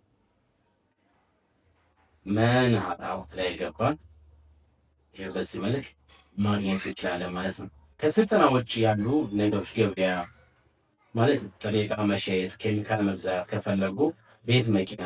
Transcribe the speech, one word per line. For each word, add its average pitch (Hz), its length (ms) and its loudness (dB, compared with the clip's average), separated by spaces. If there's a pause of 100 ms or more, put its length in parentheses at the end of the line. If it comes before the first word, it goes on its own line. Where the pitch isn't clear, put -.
(2250)
ምን 117 540 4
ሀጣው 95 400 -6 (120)
ላይ 92 240 -2
ገባን። 120 400 -2 (1200)
ይሄ 190 140 -10
በዚህ 190 320 -6
መልክ 185 240 -2 (520)
ማግኘት 101 440 0
እንችላለን 90 520 -6
ማለት 95 240 -6
ነው። - 120 -12 (300)
ከስልጠና 202 500 4
ውጭ 127 300 0
ያሉ 107 260 2 (280)
ነገሮች 101 400 0
ገበያ 95 360 2 (1040)
ማለት 123 240 4 (180)
ጥሬ 104 220 -2
ዕቃ 104 140 0 (100)
መሸጥ፣ 98 540 0
ኬሚካል 107 440 -2
መግዛት 92 460 -2
ከፈለጉ 98 520 -2 (460)
ቤት፣ 120 240 2
መኪና 98 360 0